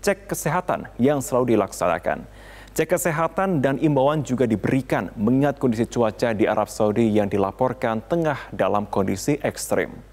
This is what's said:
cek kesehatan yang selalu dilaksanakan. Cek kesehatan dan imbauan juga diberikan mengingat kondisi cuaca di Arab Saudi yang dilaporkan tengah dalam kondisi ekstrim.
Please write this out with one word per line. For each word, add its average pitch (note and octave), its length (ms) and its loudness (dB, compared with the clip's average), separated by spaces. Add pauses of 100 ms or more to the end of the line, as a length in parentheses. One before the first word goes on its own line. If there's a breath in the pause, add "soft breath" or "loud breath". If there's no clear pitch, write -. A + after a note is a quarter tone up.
cek G3 240 0
kesehatan - 720 -4
yang C#3 240 2
selalu B2 320 2
dilaksanakan. F2 640 0 (540 loud breath)
Cek D#3+ 160 0
kesehatan E3 720 0
dan C#3 160 0
imbauan D3 400 2
juga B2+ 240 0
diberikan A#2+ 720 0
mengingat C3+ 400 2
kondisi A#2 320 0
cuaca A#2 480 0
di G2+ 80 2
Arab G#2+ 240 2
Saudi A2 400 2
yang G#2 240 2
dilaporkan A2+ 720 -2
tengah D#3+ 480 -2
dalam G2+ 320 0
kondisi G2 560 -2
ekstrim. - 560 -4 (180)